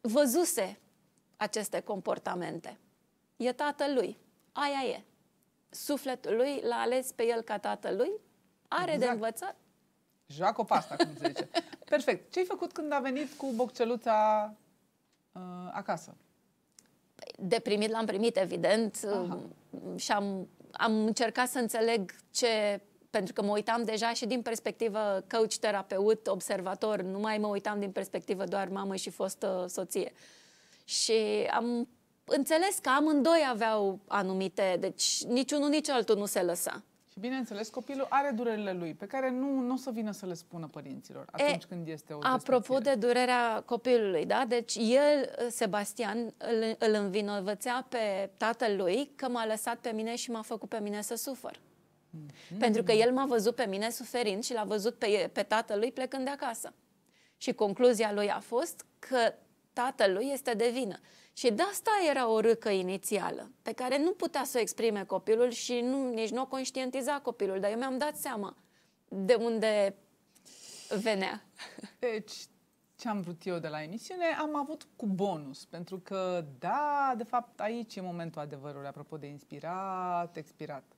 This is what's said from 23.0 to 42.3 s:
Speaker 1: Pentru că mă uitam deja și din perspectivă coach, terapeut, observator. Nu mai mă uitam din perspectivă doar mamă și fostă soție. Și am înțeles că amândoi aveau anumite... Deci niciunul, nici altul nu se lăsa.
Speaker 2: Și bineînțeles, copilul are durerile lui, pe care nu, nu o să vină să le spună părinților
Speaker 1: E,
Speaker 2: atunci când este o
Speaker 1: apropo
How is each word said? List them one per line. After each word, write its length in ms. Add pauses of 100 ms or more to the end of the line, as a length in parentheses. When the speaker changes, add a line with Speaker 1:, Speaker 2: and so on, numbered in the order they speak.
Speaker 1:
Pentru 220
că 100
mă 100
uitam 320
deja 280
și 140
din 160
perspectivă 880
coach, 240
terapeut, 720
observator. 760
Nu 160
mai 200
mă 80
uitam 340
din 100
perspectivă 540
doar 240
mamă 280
și 140
fostă 580
soție. 440 (720)
Și 680
am 380 (360)
înțeles 540
că 100
amândoi 640
aveau 560
anumite... 760
Deci 440
niciunul, 440
nici 200
altul 280
nu 100
se 160
lăsa. 400 (280)
Speaker 2:
Și 100
bineînțeles, 480
copilul 420
are 240
durerile 380
lui, 220
pe 120
care 240
nu, 300
nu 140
o 20
să 140
vină 200
să 160
le 80
spună 320
părinților 600 (100)
Speaker 1:
E, 60
Speaker 2:
atunci 220
când 240
este 240
o 100
Speaker 1:
apropo 360